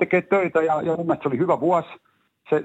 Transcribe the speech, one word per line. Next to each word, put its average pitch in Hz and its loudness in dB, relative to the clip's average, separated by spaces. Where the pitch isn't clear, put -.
tekemään 180 0
töitä 175 2
ja, 156 0
ja 160 -2
mun 170 -4
mielestä 156 -2
se - -2
oli 131 -4
hyvä 165 0
vuosi. 165 0
Se, 151 0